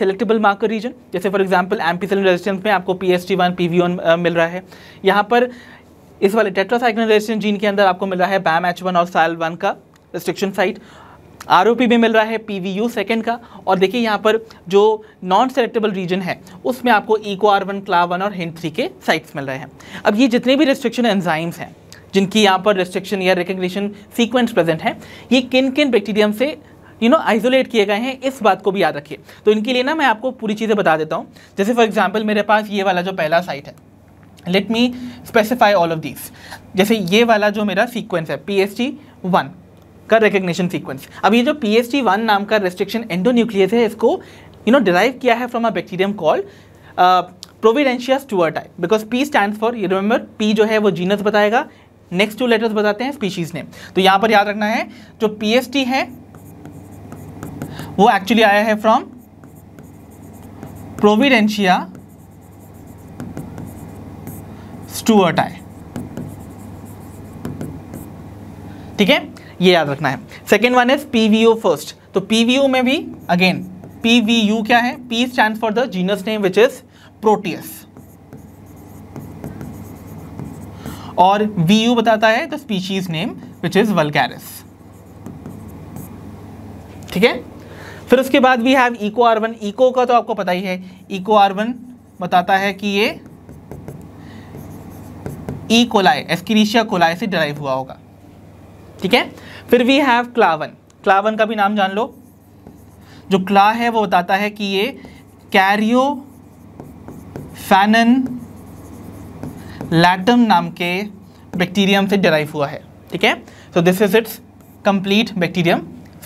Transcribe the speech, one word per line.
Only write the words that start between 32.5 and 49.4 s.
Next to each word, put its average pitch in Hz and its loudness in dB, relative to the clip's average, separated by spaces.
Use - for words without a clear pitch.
ये 202 -2
वाला 180 0
जो 190 -4
पहला 170 0
साइट 151 -10
है, 123 -18
let 196 0
me 240 2
specify 220 4
all 170 2
of 156 -8
these। - -12
जैसे 208 2
ये 202 2
वाला 208 2
जो 208 -4
मेरा 208 0
सीक्वेंस 175 -6
है 143 -4
पीएसटी 202 -2
वन 175 -2
का 220 4
रिकग्निशन 190 0
सीक्वेंस, 147 -8
अब 196 4
ये 240 4
जो 294 0
पीएसटी 233 0
वन 208 0
नाम 196 0
का 214 -2
रिस्ट्रिक्शन 190 -2
endonuclease 196 2
है, 233 2
इसको, 220 0
you 220 4
know, 285 6
derive 196 2
किया 240 2
है 240 -6
from 233 -4
a 220 0
bacterium 185 -4
called, 214 2
uh, 180 4
Providentia 247 2
stuarti, 175 -2
because 214 0
P 247 -2
stands 214 0